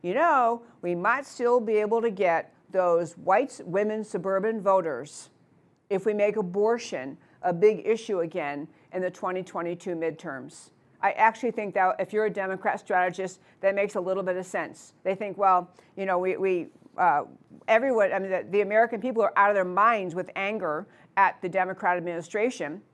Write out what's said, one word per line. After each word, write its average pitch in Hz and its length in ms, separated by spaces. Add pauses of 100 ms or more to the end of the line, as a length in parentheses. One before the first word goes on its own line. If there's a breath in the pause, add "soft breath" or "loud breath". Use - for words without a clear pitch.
you 180 120
know, 254 480 (200 loud breath)
we 175 120
might 233 320
still 240 320
be 214 200
able 214 220
to 233 100
get 180 440 (160)
those 175 480
white 190 320
s-, - 140
women 214 400
suburban 196 560
voters 165 720 (600)
if 190 160
we 214 80
make 208 220
abortion 196 800 (260 soft breath)
a 180 100
big 202 320
issue 214 360
again 160 480 (240 soft breath)
in 185 100
the 180 80
twenty 185 320
twenty-two 175 540
midterms. 156 760 (300 soft breath)
I 196 120
actually 226 380
think 214 240
that 185 240
if 190 140
you're 214 140
a 208 40
Democrat 190 480
strategist, 185 600 (220 soft breath)
that 190 120
makes 202 220
a 196 40
little 190 220
bit 180 140
of 185 100
sense. - 460 (100)
They 190 140
think, 196 220
well, 185 320 (260 soft breath)
you 190 100
know, 180 120
we, 185 180
we, 185 300 (300)
uh, 156 280 (420)
everyone, 226 460
I 196 80
mean, 190 100
the, 156 200
the 202 100
American 214 400
people 226 220
are 202 140
out 202 140
of 208 40
their 190 100
minds 190 500
with 180 220
anger 190 500 (300 soft breath)
at 190 260
the 185 60
Democrat 185 480
administration 175 840 (140)